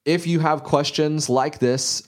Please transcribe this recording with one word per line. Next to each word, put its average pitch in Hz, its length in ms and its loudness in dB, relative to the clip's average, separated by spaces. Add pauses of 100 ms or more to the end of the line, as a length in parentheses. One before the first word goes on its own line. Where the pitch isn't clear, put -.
if 170 220 0
you 170 120 2
have 156 240 0
questions 151 640 0
like 131 300 0
this, 127 500 0